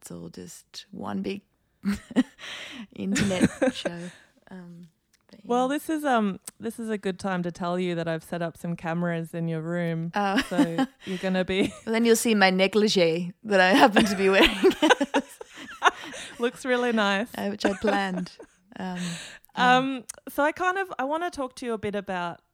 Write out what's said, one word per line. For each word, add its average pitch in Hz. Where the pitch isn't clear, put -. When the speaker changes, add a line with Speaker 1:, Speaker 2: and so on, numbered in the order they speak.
Speaker 1:
it's -
all 170
just -
one 196
big 196
<laughs> -
internet 190
Speaker 2:
<laughs> 254
Speaker 1:
show. 175
Um, 175
but -
Speaker 2:
Well, 247
Speaker 1:
yeah. 277
Speaker 2:
this -
is, 311
um, 214
this 220
is 226
a 220
good 190
time 185
to 175
tell 175
you 180
that 165
I've 160
set 175
up 165
some 170
cameras 170
in 165
your 160
room. 165
Speaker 1:
Oh. 202
Speaker 2:
So 175
you're 185
gonna 185
be 190
<laughs> -
Speaker 1:
Well, 226
then 226
you'll 226
see 226
my 196
negligee 185
that 202
I 185
happen 220
to 196
be 190
wearing. 190
<laughs> -
Speaker 2:
Looks 247
really 247
nice. 202
Speaker 1:
Uh, 202
which 202
I 202
planned. 196
Um, 185
yeah. 247
Speaker 2:
Um, 262
so 285
I 302
kind 359
of, 370
I 254
wanna 320
talk 262
to 262
you 233
a 220
bit 202
about, 185